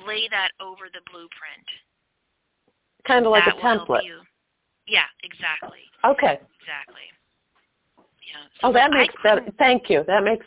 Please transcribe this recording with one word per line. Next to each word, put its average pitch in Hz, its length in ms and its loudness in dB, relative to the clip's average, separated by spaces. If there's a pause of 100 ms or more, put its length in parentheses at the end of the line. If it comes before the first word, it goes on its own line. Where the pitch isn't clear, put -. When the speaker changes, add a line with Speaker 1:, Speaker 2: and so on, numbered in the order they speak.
Speaker 1:
lay 214 240 -6
that 196 200 -2 (100)
over 190 320 -18
the 185 80 -18 (100)
blueprint. 165 560 -20 (1400)
Speaker 2:
Kinda 240 220 2
like 214 160 4
Speaker 1:
That 175 100 2
Speaker 2:
a - 20 -16
Speaker 1:
will - 60 -14
help 220 260 -2
Speaker 2:
template. 123 160 0
Speaker 1:
you. 170 160 -18 (640)
Yeah, 190 200 0 (160)
exactly. 170 600 -12 (220)
Speaker 2:
Okay. 240 340 2 (220)
Speaker 1:
Exactly. 143 480 -18 (1120)
Yeah. 147 240 -20 (160)
Speaker 2:
Oh, - 60 2
Speaker 1:
So, 254 60 2
Speaker 2:
that 269 160 4
Speaker 1:
like, 285 40 0
I 277 80 4
Speaker 2:
makes 233 200 -2
better, 214 180 4
Speaker 1:
couldn't - 180 -14
Speaker 2:
thank 254 320 2
you. 156 160 2
That 196 160 0
makes 220 240 -2